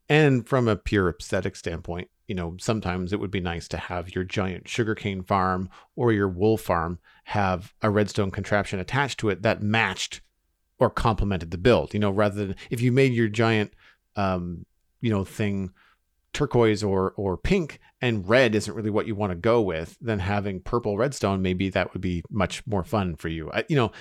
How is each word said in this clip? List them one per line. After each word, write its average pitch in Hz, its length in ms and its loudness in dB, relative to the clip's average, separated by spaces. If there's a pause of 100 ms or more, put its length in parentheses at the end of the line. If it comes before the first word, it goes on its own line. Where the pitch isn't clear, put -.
and 143 360 6
from 123 220 2
a 107 80 4
pure 95 340 2
aesthetic 95 460 -4
standpoint, 87 540 -8 (180)
you 107 80 -6
know, 87 240 -6
sometimes 92 540 -2
it 104 60 0
would 95 120 -6
be 98 80 -2
nice 87 300 -6
to 85 80 -6
have 90 360 -8
your 95 100 -2
giant 92 440 -4
sugarcane 104 560 -4
farm 92 460 2 (260)
or 120 160 2
your 101 160 4
wool 101 300 2
farm 85 420 -2 (260)
have 95 560 -2
a 110 80 2
redstone 101 420 0
contraption 101 480 -2
attached 127 400 -2
to 110 100 0
it 92 120 -2
that 101 200 0
matched 104 600 0 (580)
or 117 100 4
complemented 98 600 0
the 90 60 -4
build, 90 360 4
you 104 60 -2
know, 104 120 2
rather 101 360 0
than 95 80 -6 (140)
if 117 120 -4
you 123 100 4
made 131 220 4
your 117 160 2
giant, 107 440 2 (420)
um, 90 500 -2 (360)
you 120 80 0
know, 101 140 2
thing 98 480 -4 (640)
turquoise 110 500 2
or, 95 340 0
or 98 180 -2
pink 175 440 -2 (220)
and 110 280 0
red 120 240 4
isn't 101 220 -2
really 107 160 -4
what 101 160 0
you 110 80 -6
wanna 98 200 -2
go 113 260 2
with, 85 380 -4
then 113 200 -4
having 98 420 -4
purple 107 360 -2
redstone, 104 440 0
maybe 92 280 0
that 92 240 0
would 92 80 -8
be 90 280 -2
much - 380 -2
more 98 160 -2
fun 90 320 -2
for 82 140 -8
you. 80 220 -6
I, 113 160 -2
you 160 80 0
know, 117 260 2